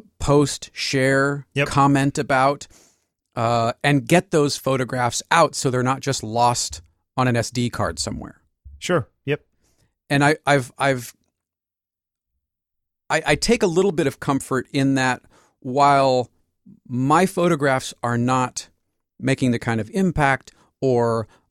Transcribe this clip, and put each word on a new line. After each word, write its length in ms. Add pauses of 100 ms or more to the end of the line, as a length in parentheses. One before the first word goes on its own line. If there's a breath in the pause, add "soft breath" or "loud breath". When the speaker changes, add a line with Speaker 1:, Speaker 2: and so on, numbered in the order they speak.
(200)
Speaker 1:
post, 540
share, 800
Speaker 2:
Yep. 160
Speaker 1:
comment 480
about, 500 (680 soft breath)
uh, 360 (120)
and 220
get 260
those 260
photographs 760
out 240
so 140
they're 140
not 180
just 200
lost 600 (340)
on 140
an 80
S 120
D 200
card 300
somewhere. 420 (380)
Speaker 2:
Sure. 280 (180)
Yep. 160 (680)
Speaker 1:
And 160
I, 100 (100)
I've, 320
I've, 360 (2000)
I, 180
I 80
take 280
a 40
little 240
bit 160
of 120
comfort 520
in 240
that 260 (380 soft breath)
while 720 (580)
my 380
photographs 680 (100)
are 140
not 520 (500)
making 320
the 80
kind 200
of 120
impact 600 (300 soft breath)
or 460 (240 soft breath)